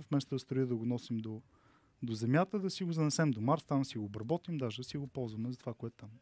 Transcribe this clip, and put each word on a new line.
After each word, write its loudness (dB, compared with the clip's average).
вместо 0
астероида 0
да 0
го -2
носим -2
до, -6
до -2
Земята, 4
да 0
си -4
го 0
занесем 4
до 0
Марс, 2
там 2
да 4
си -6
го -2
обработим, -2
даже -2
да -8
си -8
го -4
ползваме -4
за -8
това, -6
което -8
там -16